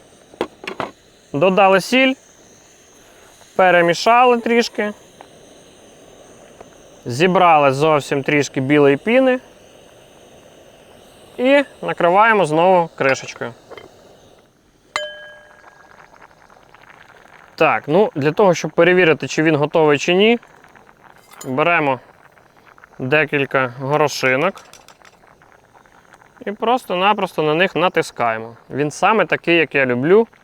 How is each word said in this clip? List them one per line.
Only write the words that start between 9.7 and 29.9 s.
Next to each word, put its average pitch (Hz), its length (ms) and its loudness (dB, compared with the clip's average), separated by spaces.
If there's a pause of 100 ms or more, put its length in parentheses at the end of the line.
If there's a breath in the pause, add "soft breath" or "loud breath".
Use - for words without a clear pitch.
і 269 260 2 (180)
накриваємо 180 640 2
знову 170 500 2
кришечкою. 131 580 -4 (4000)
Так, 127 320 0
ну, 180 280 0
для 147 160 -2
того, 190 220 2
щоб 160 180 -8
перевірити, 165 560 2
чи - 160 -4
він 160 120 0
готовий, 147 420 0
чи 175 160 -2
ні, 220 260 2 (1080)
беремо 147 540 -2 (1040)
декілька 135 800 -2
горошинок 143 800 -2 (1800)
і 208 60 -8
просто-напросто 202 920 -2
на 151 120 0
них 185 200 -2
натискаємо. 117 800 -4 (120)
Він 143 220 -4
саме 190 340 0
такий, 170 320 -2
як 156 180 0
я 139 100 0
люблю. 147 420 2 (160)